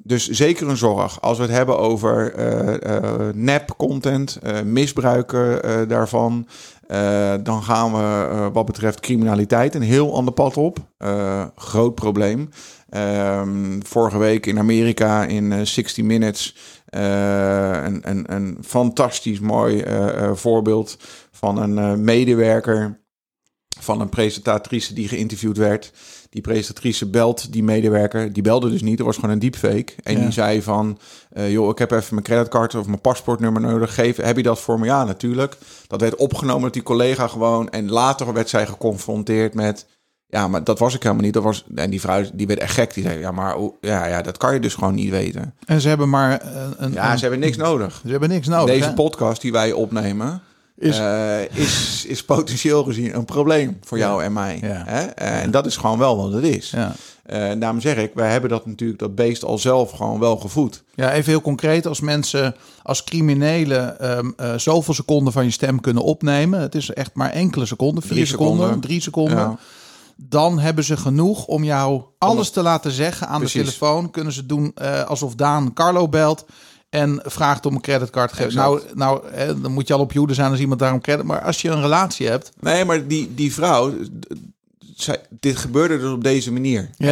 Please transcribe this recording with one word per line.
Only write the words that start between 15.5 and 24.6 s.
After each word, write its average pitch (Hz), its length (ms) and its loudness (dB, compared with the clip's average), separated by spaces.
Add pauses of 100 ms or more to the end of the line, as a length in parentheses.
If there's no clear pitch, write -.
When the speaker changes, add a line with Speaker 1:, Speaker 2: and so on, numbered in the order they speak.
Speaker 1:
eh, 101 100 -2
sixty - 400 -4
Minutes, 110 520 0 (320)
eh, 98 960 0
een, 98 160 -4 (100)
een, 98 240 -4
een 98 320 -4
fantastisch 120 760 0
mooi, 107 400 2
eh, 101 280 -2 (160)
eh, 101 100 0
voorbeeld 107 640 0 (360)
van 104 260 -2
een, 104 200 0
eh, 101 160 0
medewerker 110 1080 2 (800)
van 110 200 -2
een 104 80 -2
presentatrice 107 840 -2